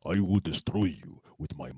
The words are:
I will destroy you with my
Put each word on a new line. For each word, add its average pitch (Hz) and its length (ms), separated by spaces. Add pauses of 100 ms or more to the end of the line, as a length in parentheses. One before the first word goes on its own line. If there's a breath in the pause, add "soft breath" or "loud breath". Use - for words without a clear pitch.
I 92 140
will 98 200
destroy 95 460
you - 360 (160 loud breath)
with - 200
my - 200